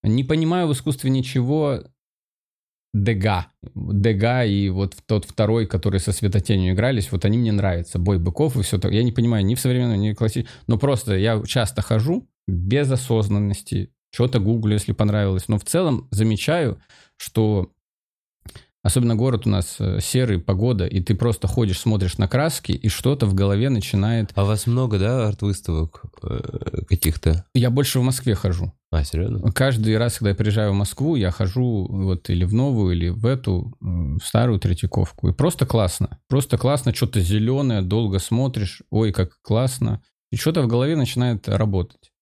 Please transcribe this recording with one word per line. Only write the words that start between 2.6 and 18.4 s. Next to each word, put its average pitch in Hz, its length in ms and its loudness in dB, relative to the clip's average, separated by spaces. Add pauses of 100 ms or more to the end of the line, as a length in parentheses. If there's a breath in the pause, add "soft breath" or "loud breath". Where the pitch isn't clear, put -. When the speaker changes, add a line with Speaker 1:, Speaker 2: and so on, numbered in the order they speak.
Speaker 1:
Дега. 101 540 0 (280)
Дега 110 720 2
и 101 240 2
вот 95 260 -2
в - 80 -20
тот 107 220 0
второй, 110 420 0
который 95 320 0
со 98 140 -2
светотенью 92 600 2
игрались, 110 380 0
вот 90 140 -2
они 107 120 4
мне 117 140 2
нравятся. 92 480 0
Бой 95 180 2
быков 123 400 0
и 98 60 0
всё 95 160 0
так. 92 120 0
Я 110 120 2
не 120 80 2
понимаю 113 340 2
ни 104 100 2
в 123 40 -6
современном, 123 420 0
ни 107 120 0
в - 20 -4
классическом. - 400 -2 (120)
Но 117 120 2
просто 127 380 0
я 107 280 2
часто 110 360 -2
хожу 131 460 0 (200)
без 98 420 0
осознанности, 101 1000 0 (200)
что-то 127 280 0
гуглю, 107 340 2
если 104 200 -2
понравилось. 104 540 0
Но 107 120 0
в - 60 -8
целом 160 460 0
замечаю, 110 680 0 (380 soft breath)
что 107 540 0 (1120 loud breath)